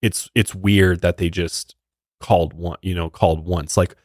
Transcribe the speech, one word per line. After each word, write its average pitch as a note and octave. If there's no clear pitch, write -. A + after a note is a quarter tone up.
it's, -
it's A2+
weird F#2+
that F2
they F2
just -
called F2
one, E2+
you F#2
know, E2+
called D#2+
once. E2
Like, F2+